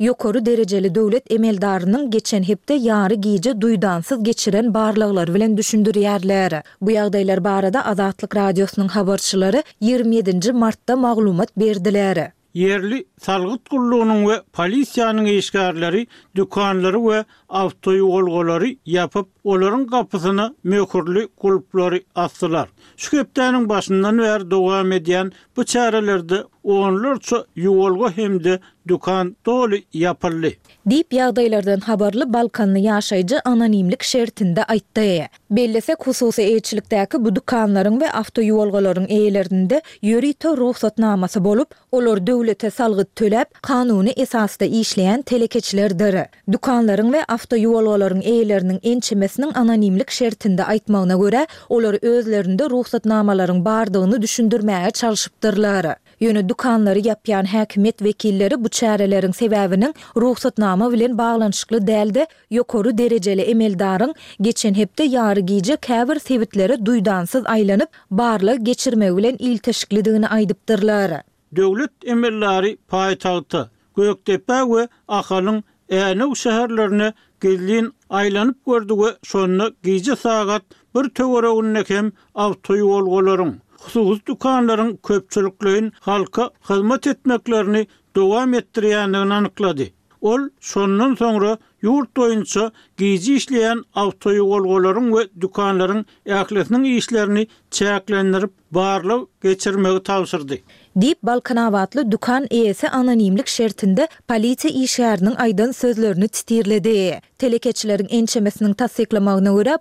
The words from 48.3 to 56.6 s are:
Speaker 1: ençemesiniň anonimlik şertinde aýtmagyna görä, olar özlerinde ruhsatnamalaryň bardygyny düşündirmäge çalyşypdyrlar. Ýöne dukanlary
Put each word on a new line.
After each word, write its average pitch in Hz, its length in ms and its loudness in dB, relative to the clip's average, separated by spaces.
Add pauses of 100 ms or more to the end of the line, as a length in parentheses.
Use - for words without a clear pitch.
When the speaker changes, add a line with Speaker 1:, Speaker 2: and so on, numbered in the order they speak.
Speaker 1:
ençemesiniň 233 720 -2
anonimlik 214 560 2
şertinde 208 520 -2
aýtmagyna 196 600 0
görä, 226 240 2 (220)
olar 226 340 0
özlerinde 220 680 0
ruhsatnamalaryň 208 920 0
bardygyny 214 580 0
düşündirmäge 208 680 0
çalyşypdyrlar. 208 960 -2 (340)
Ýöne 208 280 2
dukanlary 220 520 2